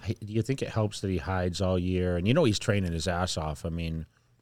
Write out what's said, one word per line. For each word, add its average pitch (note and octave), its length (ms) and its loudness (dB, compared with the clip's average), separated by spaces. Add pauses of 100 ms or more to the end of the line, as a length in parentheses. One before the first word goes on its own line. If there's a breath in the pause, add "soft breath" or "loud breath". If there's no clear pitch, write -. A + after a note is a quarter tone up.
Do G#2+ 260 -6
you A2+ 100 2
think C3+ 200 -2
it A2 60 -4
helps G#2+ 320 -2
that G2 100 -2
he F#2 80 2
hides F#2 420 -2
all F#2 180 4
year? F2+ 380 2
And F2 120 0
you B2 60 8
know E3+ 100 6
he's G#2+ 140 4
training G2 340 0
his E2 160 -2
ass F2 280 0
off. D#2 280 -4
I E2+ 60 -4
mean, E2 360 -4 (360)